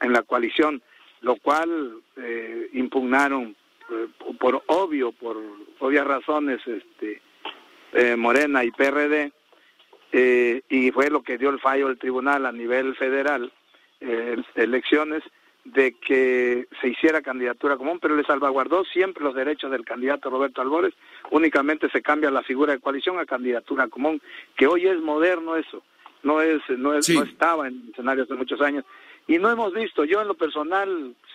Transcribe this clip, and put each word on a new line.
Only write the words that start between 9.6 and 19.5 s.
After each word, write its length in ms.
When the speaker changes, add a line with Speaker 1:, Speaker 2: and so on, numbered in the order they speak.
Speaker 1:
eh, 560
y 220
fue 180
lo 140
que 160
dio 100
el 120
fallo 280
del 100
tribunal 460
a 80
nivel 440
federal, 540
eh, 360
elecciones, 680
de 300
que 760
se 100
hiciera 320
candidatura 540
común, 240
pero 140
le 80
salvaguardó 640
siempre 400
los 100
derechos 340